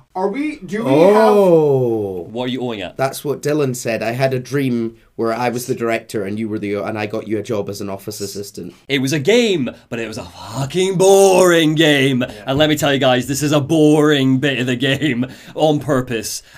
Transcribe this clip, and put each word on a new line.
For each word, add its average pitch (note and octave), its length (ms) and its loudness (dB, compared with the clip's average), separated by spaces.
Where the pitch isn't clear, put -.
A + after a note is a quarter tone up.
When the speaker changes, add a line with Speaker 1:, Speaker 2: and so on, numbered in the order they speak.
Speaker 1:
Are F#3+ 120 -2
we, D4 300 -6
do F#3+ 260 -8
we C3+ 80 -2
Speaker 2:
Oh. D3+ 1300 4
Speaker 1:
have G2+ 80 -16
Speaker 3:
What B2 100 -6
are B2+ 80 -4
you B2+ 100 -6
owing A2+ 200 -6
at? F2 160 -10
Speaker 2:
That's C3+ 260 -4
what C3+ 180 -6
Dylan D3 320 -2
said. A2 300 -4
"I A2+ 80 -4
had C3 220 -2
a B2 60 -4
dream A#2+ 580 -4
where A2+ 180 -2
I B2 140 -2
was B2 180 -4
the B2+ 100 -4
director A2+ 500 -4
and G#2 120 -6
you A2 120 -6
were G#2 100 -6
the, G2+ 160 -4
and G#2 240 -6
I G#2+ 60 -4
got G#2+ 200 -8
you G#2 140 -4
a - 20 -6
job G2+ 280 -6
as G2+ 100 -10
an G#2 100 -8
office G2 300 -12
assistant." G2 540 -12
Speaker 3:
It C#3 100 0
was C3+ 140 0
a D#3 60 -2
game, F#3+ 500 2
but A#2 120 -8
it A2 100 -8
was G#2+ 80 -12
a - 80 -12
fucking E3+ 720 -4
boring F#3 760 6
game. C#3 460 4
Speaker 1:
Yeah. - 260 -8
Speaker 3:
And C3+ 120 -2
let D#3 80 2
me D#3 80 2
tell D3 180 0
you C3+ 60 0
guys, B2+ 280 2
this C#3 140 -4
is D3 120 0
a D3 80 2
boring D3+ 800 4
bit C3+ 200 -2
of B2+ 80 -2
the B2+ 80 0
game C3 500 -2
on D3+ 240 2
purpose. B2+ 640 -4